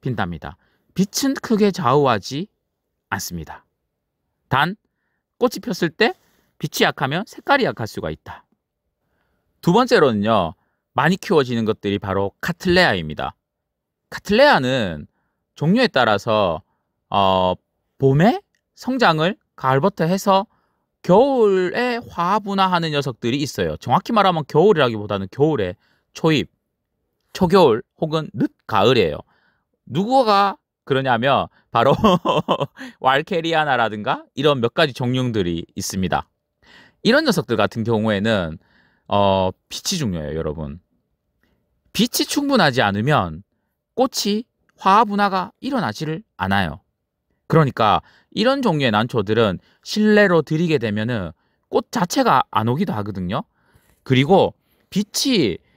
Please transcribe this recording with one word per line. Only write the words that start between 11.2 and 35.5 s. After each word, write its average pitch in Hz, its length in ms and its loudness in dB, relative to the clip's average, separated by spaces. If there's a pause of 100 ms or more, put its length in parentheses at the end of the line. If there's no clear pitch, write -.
것들이 101 340 -2
바로 98 420 -4
카틀레아입니다. 104 960 -2 (760)
카틀레아는 131 960 0 (480)
종류에 208 340 0
따라서, 107 760 0 (460)
어, 95 460 2 (440)
봄에 156 420 2 (340)
성장을 202 640 0 (200)
가을부터 139 480 0
해서 190 420 0 (560)
겨울에 233 1000 2 (100)
화분화하는 185 800 0
녀석들이 139 480 -4
있어요. 92 400 -4
정확히 - 340 -2
말하면 185 360 2
겨울이라기보다는 113 800 2
겨울의 131 460 -2 (360)
초입, 151 380 -2 (800)
초겨울 165 500 4 (160)
혹은 156 360 -6
늦가을이에요. 107 840 0 (680)
누구가 202 720 0 (280)
그러냐면 131 600 0 (240)
바로 120 240 4
<laughs> - 1080 -2
왈케리아나라든가 143 1200 -2 (100)
이런 139 260 2
몇 117 140 -2
가지 156 180 0
종류들이 117 800 -2